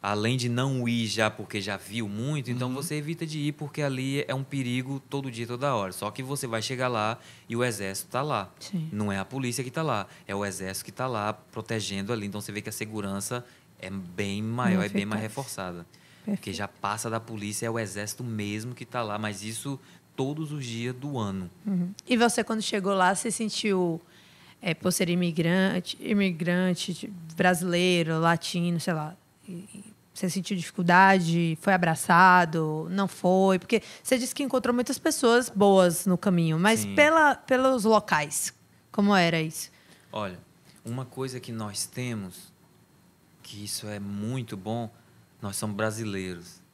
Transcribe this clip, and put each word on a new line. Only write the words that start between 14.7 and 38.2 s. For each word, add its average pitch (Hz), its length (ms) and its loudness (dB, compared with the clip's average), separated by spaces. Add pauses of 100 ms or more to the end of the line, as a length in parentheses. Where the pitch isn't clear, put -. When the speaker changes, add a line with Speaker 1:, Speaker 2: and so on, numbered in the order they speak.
Speaker 3:
Não 92 60 2
Speaker 1:
é 104 60 -2
bem 101 180 -2
mais 107 160 -4
Speaker 3:
eficaz. 110 140 -8
Speaker 1:
reforçada. 90 480 -8 (380)
Speaker 3:
Perfeito. 208 140 -4
Speaker 1:
Porque - 160 -8
já 98 140 -6
passa 107 420 -4
da 113 100 -2
polícia, 107 460 -8
é 117 60 0
o 113 80 -2
exército 104 440 -6
mesmo 110 520 -6
que 120 100 -14
tá 123 160 -6
lá, 104 160 -4
mas 104 260 -6
isso 113 360 -8 (360)
todos 147 360 -4
os 147 120 -8
dias 120 320 -6
do 135 220 -8
ano. 95 320 -4 (160)
Speaker 3:
Uhum. 180 240 -2 (180)
E 254 80 2
você, 233 280 2
quando 220 180 -4
chegou 202 320 -2
lá, 185 220 4
você 220 160 -4
sentiu, 190 680 0 (640)
é, 170 140 -2
por 180 160 -2
ser 175 180 0
imigrante, 175 880 0
imigrante, 180 960 0
tipo, 208 200 -10 (220)
brasileiro, 175 840 4
latino, 170 600 2
sei 175 140 -2
lá, 156 220 -4 (320)
e, 196 40 -12 (220)
e 196 100 -16 (300)
você - 160 -2
sentiu 190 260 -4
dificuldade, 175 1040 6
foi 196 120 4
abraçado, 165 1160 6
não 196 160 0
foi? 190 540 4
Porque - 240 0 (180)
você - 160 2
disse 240 160 -4
que - 80 -6
encontrou 254 320 0
muitas 247 240 -2
pessoas 240 560 4
boas 190 520 6
no 180 120 4
caminho, 170 400 2
mas 214 220 4
Speaker 1:
Sim. 202 160 -4
Speaker 3:
pela, 302 400 6
pelos 262 480 2
locais, - 720 2 (400)